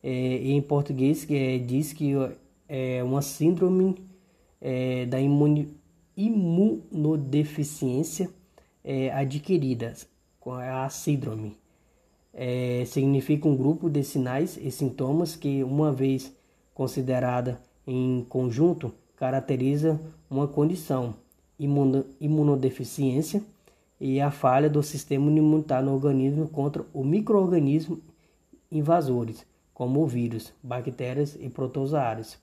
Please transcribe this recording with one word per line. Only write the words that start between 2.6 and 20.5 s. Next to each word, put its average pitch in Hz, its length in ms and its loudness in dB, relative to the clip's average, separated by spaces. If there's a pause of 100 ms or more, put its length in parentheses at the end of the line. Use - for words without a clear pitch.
é 127 360 -4
uma 135 180 0
síndrome, 185 720 2 (680)
é, 127 440 -2
da 127 140 -2
imuni-, 147 540 4 (440)
imunodeficiência, 156 2000 0 (540)
é, 131 280 -2
adquirida 135 840 -2 (460)
com 127 140 -10
a 131 360 -6
síndrome. 110 680 -4 (760)
É, 123 520 -4
significa 139 640 2
um 143 80 6
grupo 156 340 0
de 143 140 0
sinais 135 580 -2
e 131 100 -6
sintomas 139 640 -2
que, 139 280 -2
uma 143 280 2
vez 131 420 0 (400)
considerada 123 880 -2 (240)
em 127 440 0
conjunto, 127 640 0 (240)
caracteriza 139 840 0 (300)
uma 139 180 0
condição, 143 680 -2 (420)